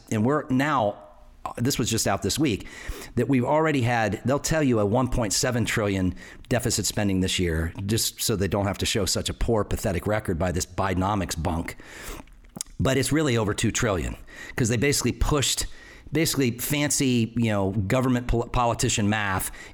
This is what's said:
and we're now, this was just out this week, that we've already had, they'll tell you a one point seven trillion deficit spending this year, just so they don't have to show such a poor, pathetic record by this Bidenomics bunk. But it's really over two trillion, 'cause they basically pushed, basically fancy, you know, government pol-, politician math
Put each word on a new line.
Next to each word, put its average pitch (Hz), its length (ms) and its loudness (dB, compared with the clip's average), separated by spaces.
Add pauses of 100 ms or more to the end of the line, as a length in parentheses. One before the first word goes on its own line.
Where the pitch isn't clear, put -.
(140)
and 107 100 2
we're 139 260 2
now, 131 460 2 (640)
this 131 220 0
was 110 100 0
just 110 180 0
out 98 140 0
this - 160 0
week, 127 300 0 (480)
that 120 120 2
we've 127 180 2
already 151 360 2
had, 113 420 0
they'll 135 160 2
tell 156 220 0
you 123 180 4
a 104 60 4
one 120 220 2
point 120 260 0
seven 120 320 0
trillion 95 480 0 (340)
deficit 113 380 0
spending 98 360 0
this 92 180 0
year, 82 340 0 (120)
just - 360 -2
so 117 140 2
they 95 120 0
don't 101 180 0
have 98 120 0
to 98 80 -2
show 101 200 0
such - 240 -2
a - 40 -4
poor, 113 300 2
pathetic 90 440 -2
record 104 300 0
by 90 140 0
this 90 140 -2
Bidenomics 95 760 -2
bunk. 82 340 -4 (1040)
But 131 180 2
it's 131 140 0
really 143 260 2
over 104 160 0
two 107 180 0
trillion, 85 440 0 (400)
'cause 120 140 2
they 120 80 2
basically 131 360 2
pushed, - 520 2 (460)
basically 156 400 2
fancy, 131 840 0
you 117 160 2
know, 98 200 2
government 123 560 0
pol-, 117 200 0
politician 117 640 2
math 104 420 -2 (220)